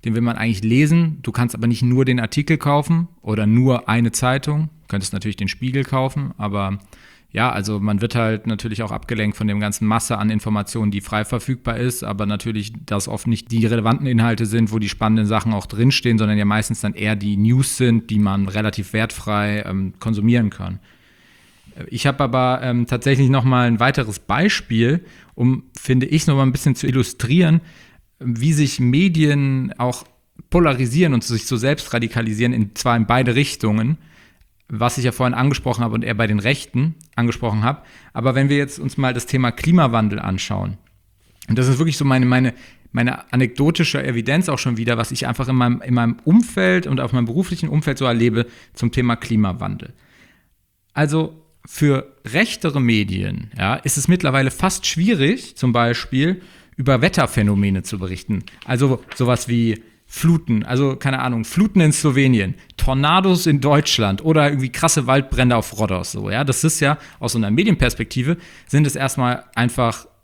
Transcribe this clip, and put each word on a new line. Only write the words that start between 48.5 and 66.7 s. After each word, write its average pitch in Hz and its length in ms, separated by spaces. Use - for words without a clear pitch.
zum 117 180
Thema 123 240
Klimawandel. 98 800
Also 156 540
für 139 500
rechtere 143 540
Medien, 98 760
ja, 98 200
ist - 200
es 139 100
mittlerweile 135 440
fast - 340
schwierig, 180 720
zum 127 160
Beispiel 131 720
über 131 240
Wetterphänomene 104 840
zu 110 140
berichten. 92 460
Also 131 360
sowas 123 340
wie 117 340
Fluten, 160 540
also 131 320
keine 135 220
Ahnung, 123 260
Fluten 196 380
in 151 100
Slowenien, 127 600
Tornados 170 680
in 147 140
Deutschland 123 640
oder 156 240
irgendwie 131 240
krasse 151 340
Waldbrände 131 480
auf 113 240
Rhodos. 92 340
So, 101 180
ja? 120 140
Das 135 200
ist 160 160